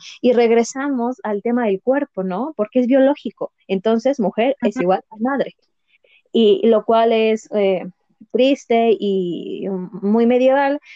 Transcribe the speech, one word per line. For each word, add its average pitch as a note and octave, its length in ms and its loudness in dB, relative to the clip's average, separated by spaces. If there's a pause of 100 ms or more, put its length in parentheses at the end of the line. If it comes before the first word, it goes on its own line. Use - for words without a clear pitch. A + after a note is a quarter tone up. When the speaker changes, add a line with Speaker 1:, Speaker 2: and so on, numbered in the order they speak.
(200)
Speaker 1:
Y B3 120 2
regresamos A#3+ 920 0
al G#3 180 -6
tema A#3+ 240 -2
del G3 160 -2
cuerpo, C4+ 420 -2
¿no? G#3+ 320 -6
Porque G#3+ 240 -2
es B3 60 0
biológico. C4+ 680 0 (160)
Entonces, A3+ 520 -2
mujer A3 420 -2
es A3 140 -2
Speaker 2:
Ujú. B3+ 80 -4
Speaker 1:
igual F#3 260 0
a G#3+ 80 -20
madre. B3+ 380 -4 (760)
Y G#3+ 360 4
lo G#3+ 160 4
cual A3+ 280 2
es, A3 400 0
eh, G3 320 0 (480)
triste A#3 680 2
y F#3 680 -4
muy G3 580 -2
medieval, C4+ 540 2 (160)